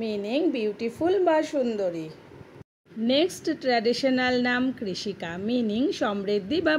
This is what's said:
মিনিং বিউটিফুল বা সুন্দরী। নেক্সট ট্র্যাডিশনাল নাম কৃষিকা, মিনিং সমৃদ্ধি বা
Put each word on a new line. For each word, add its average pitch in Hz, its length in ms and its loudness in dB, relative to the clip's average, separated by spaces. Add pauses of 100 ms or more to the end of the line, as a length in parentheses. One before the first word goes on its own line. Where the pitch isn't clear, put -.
মিনিং 214 360 -2 (180)
বিউটিফুল 233 580 0 (120)
বা 311 120 6 (140)
সুন্দরী। 202 540 0 (1040)
নেক্সট 330 320 0 (180)
ট্র্যাডিশনাল 254 720 2 (140)
নাম 247 140 2 (160)
কৃষিকা, 185 520 -6 (180)
মিনিং 233 340 0 (180)
সমৃদ্ধি 202 680 0
বা 311 120 4